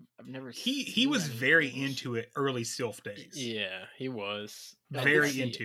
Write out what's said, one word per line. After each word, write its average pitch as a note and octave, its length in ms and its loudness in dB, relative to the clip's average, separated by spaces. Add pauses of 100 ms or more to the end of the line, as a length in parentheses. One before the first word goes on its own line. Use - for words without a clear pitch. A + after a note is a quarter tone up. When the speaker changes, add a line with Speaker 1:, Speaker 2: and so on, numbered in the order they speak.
(180)
Speaker 1:
I've A#2+ 100 -18
never C3 240 -10
Speaker 2:
He, C4 320 -2
he - 180 0
Speaker 1:
seen C4+ 80 6
Speaker 2:
was G3+ 180 2
Speaker 1:
any A#2+ 100 -6
Speaker 2:
very C#3+ 300 8
Speaker 1:
English. C3+ 220 -2
Speaker 2:
into B2+ 260 -4
it A2+ 200 -4
early C3+ 280 2
Sylph A2+ 400 -4
days. G2+ 320 -12
Speaker 3:
Yeah, G#2 500 -4 (120)
he C3 100 -6
was. G#2 680 -6 (200)
Speaker 1:
I C3 80 0
Speaker 2:
Very D3 240 6
Speaker 1:
guess C#3 80 0
he, C3+ 60 0
Speaker 2:
into A#2 240 -2